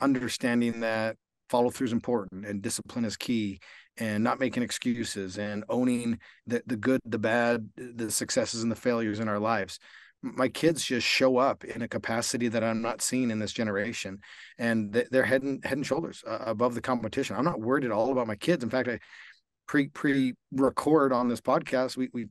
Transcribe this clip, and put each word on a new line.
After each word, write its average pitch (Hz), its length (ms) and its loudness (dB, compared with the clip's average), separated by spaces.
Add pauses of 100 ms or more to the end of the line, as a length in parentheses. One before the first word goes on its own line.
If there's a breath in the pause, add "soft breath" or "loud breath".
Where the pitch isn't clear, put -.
understanding 120 800 0
that 110 360 0 (320)
follow 123 220 4
through 131 160 -2
is 113 60 -2
important 104 520 -2
and 104 180 -6
discipline 117 440 -4
is 101 100 -4
key 107 440 -2 (360 loud breath)
and 107 260 -2
not 131 180 2
making 123 220 0
excuses 104 760 -4
and 104 320 -4
owning 120 480 0 (280 soft breath)
the, 120 200 -2
the 117 100 -2
good, 131 300 2
the 113 120 -2
bad, 113 580 2
the 117 340 -8
successes 113 520 -2
and 113 80 0
the 110 60 -2
failures 113 440 0
in 113 80 -2
our 104 100 0
lives. 107 400 -2 (460 loud breath)
M-, 123 100 -8
my 131 140 2
kids 160 340 0
just 120 240 0
show 131 300 4
up 123 260 2
in 117 200 -8
a 117 60 -4
capacity 117 600 -2
that 113 160 0
I'm 113 160 0
not 113 220 -4
seeing 127 280 0
in 110 80 -2
this 104 140 -2
generation, 113 680 -4 (360 loud breath)
and 113 380 0
th-, 120 160 2
they're 127 140 4
head 131 180 2
and, 135 200 -4
head 135 140 -2
and 147 100 -2
shoulders, - 400 -4
uh, 110 200 -4
above 117 280 0
the 117 60 -4
competition. 117 560 -2
I'm 123 80 2
not 160 160 0
worried 131 240 2
at 120 60 -2
all 113 220 2
about 123 140 0
my 107 100 -4
kids. 160 280 0
In 107 60 -4
fact, 127 180 0
I 110 100 -2 (680 loud breath)
pre, 143 200 4
pre-record 135 1200 2
on 123 160 4
this 113 140 -2
podcast, 131 560 0
we, 127 160 -2
we 113 160 -6